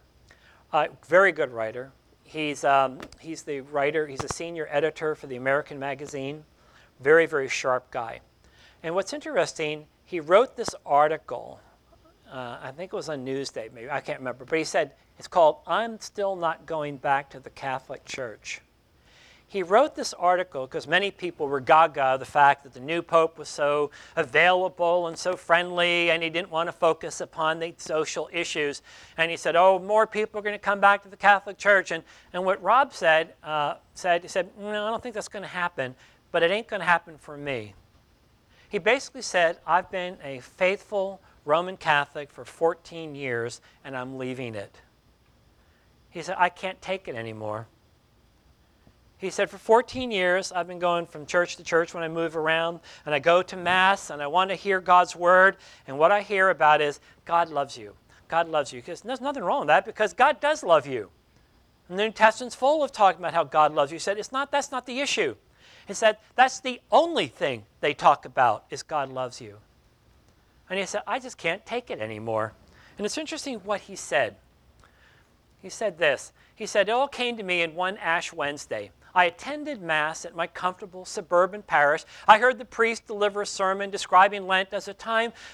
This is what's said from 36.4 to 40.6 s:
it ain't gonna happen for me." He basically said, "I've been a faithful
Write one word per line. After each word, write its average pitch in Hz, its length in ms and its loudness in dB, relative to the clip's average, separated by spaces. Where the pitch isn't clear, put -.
it 170 80 2
ain't 220 160 -4
gonna 196 160 -8
happen 170 340 0
for 151 180 -18
me." 127 380 -8
He 208 100 -6
basically 240 440 -2
said, 175 440 0
"I've 180 240 0
been 185 320 -8
a 139 160 -12
faithful 190 800 -4